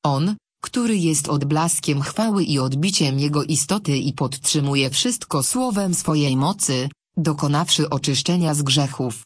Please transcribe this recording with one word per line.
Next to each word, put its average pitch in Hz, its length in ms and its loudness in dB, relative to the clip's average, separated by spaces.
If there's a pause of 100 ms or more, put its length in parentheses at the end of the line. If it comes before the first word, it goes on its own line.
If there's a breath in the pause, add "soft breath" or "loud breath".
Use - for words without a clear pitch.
On, 156 320 2 (280)
który 226 340 0
jest 156 300 0
odblaskiem 147 720 0
chwały 202 440 0
i 143 140 0
odbiciem 139 640 0
jego 147 240 0
istoty 156 540 0
i 135 140 -2
podtrzymuje 139 800 0
wszystko - 520 -2
słowem 202 520 0
swojej 147 420 2
mocy, 139 520 0 (280)
dokonawszy 151 760 0
oczyszczenia 151 640 0
z 147 80 0
grzechów 131 640 0